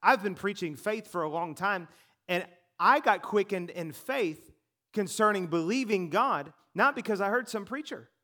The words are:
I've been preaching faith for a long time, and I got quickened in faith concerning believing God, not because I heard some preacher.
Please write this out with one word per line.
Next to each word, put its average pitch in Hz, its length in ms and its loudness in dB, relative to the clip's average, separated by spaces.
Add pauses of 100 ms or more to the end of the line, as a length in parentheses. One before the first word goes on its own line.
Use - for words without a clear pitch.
I've 208 220 4
been 196 120 -2
preaching 190 420 -6
faith 214 340 -6
for 175 120 -2
a 156 60 -2
long 160 260 -4
time, 185 340 -2 (400)
and 180 160 0 (380)
I 254 160 8
got 214 220 2
quickened 196 480 -2
in 165 220 -8
faith 190 600 -4 (400)
concerning 208 540 2
believing 180 640 0
God, 170 420 0 (220)
not 262 220 2
because 214 260 -2
I 196 80 0
heard 240 180 0
some 208 160 -6
preacher. 240 460 -10 (140)